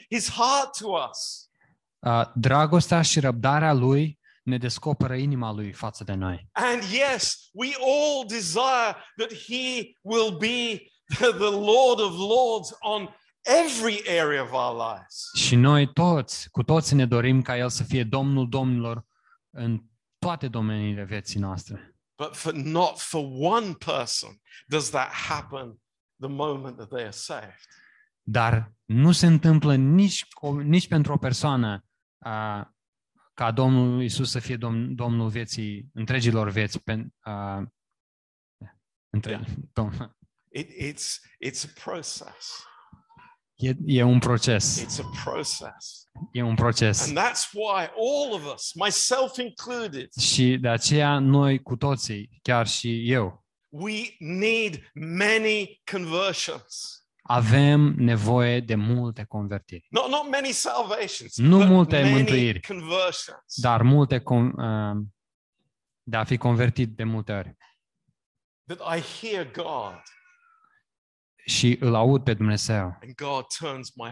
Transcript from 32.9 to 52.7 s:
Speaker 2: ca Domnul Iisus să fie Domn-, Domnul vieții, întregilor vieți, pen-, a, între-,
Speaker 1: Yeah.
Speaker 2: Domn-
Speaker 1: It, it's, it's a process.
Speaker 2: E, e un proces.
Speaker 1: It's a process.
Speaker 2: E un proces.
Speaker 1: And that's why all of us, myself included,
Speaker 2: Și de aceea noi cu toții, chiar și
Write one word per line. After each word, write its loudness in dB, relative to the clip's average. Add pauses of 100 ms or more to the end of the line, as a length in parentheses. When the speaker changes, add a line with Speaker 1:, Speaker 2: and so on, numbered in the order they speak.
Speaker 2:
ca -2
Domnul 4
Iisus -2
să -4
fie -8
Domn-, -4
Domnul 0
vieții, -8
întregilor 0
vieți, -2
pen-, -8
a, -8 (1400)
între-, -4
Speaker 1:
Yeah. -8 (280)
Speaker 2:
Domn- -6 (340)
Speaker 1:
It, -10
it's, -10 (280)
it's -8
a -14 (120)
process. -14 (920)
Speaker 2:
E, -4 (140)
e 4
un 8
proces. 2
Speaker 1:
It's -8
a -10 (140)
process. -10 (240)
Speaker 2:
E -4
un 0
proces. 2
Speaker 1:
And -2
that's 0
why -2
all -2
of -8
us, -10
myself 0
included, -8
Speaker 2:
Și 2
de -2
aceea 2
noi 4
cu -8
toții, -6
chiar 2
și -4